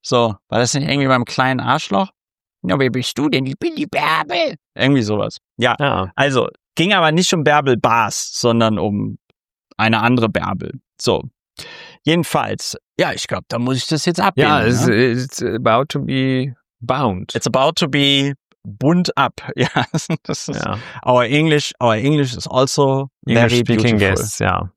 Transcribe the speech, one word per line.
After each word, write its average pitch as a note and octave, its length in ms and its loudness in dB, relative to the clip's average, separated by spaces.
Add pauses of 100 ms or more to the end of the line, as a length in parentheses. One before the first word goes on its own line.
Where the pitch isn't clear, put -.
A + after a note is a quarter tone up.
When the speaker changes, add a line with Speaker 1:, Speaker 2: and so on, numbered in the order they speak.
Speaker 1:
So, A#2 320 0 (140)
war A2+ 100 0
das B2 140 0
nicht C#3 160 -2
irgendwie C#3 180 2
beim B2+ 180 2
kleinen C3 340 -2
Arschloch? F#3+ 500 -2 (540)
Ja, F3+ 160 0
wer C3 100 2
bist B2 280 -4
du C#4 120 0
denn? C3+ 160 0
Ich C3+ 120 -6
bin E4 180 -6
die D4 120 -4
Bärbel. D#4 680 -2 (200)
Irgendwie C#3 280 2
sowas. G#2 340 -4 (200)
Ja. A#2 220 2
Speaker 2:
Ja. F#2+ 360 -2
Speaker 1:
Also, C3+ 320 0 (280)
ging F#3 180 2
aber E3 180 4
nicht F3+ 220 2
um D#3+ 100 0
Bärbel C#3 340 4
Baas, A2+ 560 0
sondern A2+ 460 2
um G#2 380 -4 (600)
eine A2 240 2
andere A#2 280 2
Bärbel. - 440 -4 (260)
So. - 240 0 (800)
Jedenfalls, - 760 -2 (220)
ja, - 140 0
ich - 140 -8
glaub, F#2 200 -6
da A#2 120 -6
muss B2+ 180 -2
ich - 100 -6
das D#3 180 -2
jetzt F3 140 0
abbinden, D3+ 320 2
Speaker 2:
Ja, C3+ 120 2
es, - 240 2
Speaker 1:
ne? G#2+ 80 4
Speaker 2:
it's B2+ 480 0
about A2+ 460 2
to D3 100 -4
be C3 560 -2 (240)
bound. A#2 560 -2
Speaker 1:
It's A#2 120 -4
about C3+ 280 2
to F3 120 0
be C#3 460 2 (300)
bunt E3+ 540 0
ab. C3 160 0 (140)
<laughs> - 80 -10
Ja, - 120 2 (560)
das - 240 -8
ist C#3+ 180 -6
Speaker 2:
Ja. G#2 120 -4 (280)
Speaker 1:
our B2 200 4
English, D3 540 2
our A#2+ 160 4
English C3+ 400 0
is - 120 -10
also C3+ 600 2 (180)
Speaker 2:
English A#2 240 2
Speaker 1:
very A#2+ 100 4
Speaker 2:
speaking A2+ 360 2
Speaker 1:
beautiful. F#2+ 180 4
Speaker 2:
guests, - 240 -6
ja. F#2 380 0